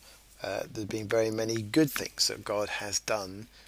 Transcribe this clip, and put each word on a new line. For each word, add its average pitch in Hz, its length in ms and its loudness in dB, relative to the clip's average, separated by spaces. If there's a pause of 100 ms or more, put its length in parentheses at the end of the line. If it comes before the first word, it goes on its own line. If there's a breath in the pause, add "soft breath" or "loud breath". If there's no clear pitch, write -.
(440 soft breath)
uh, 98 260 -4
there's 110 160 -6
been 110 220 -4
very 113 240 4
many 113 300 0
good 135 280 4
things - 380 0
that - 160 -4
God 104 240 0
has 101 320 -2
done 101 480 -2 (200 soft breath)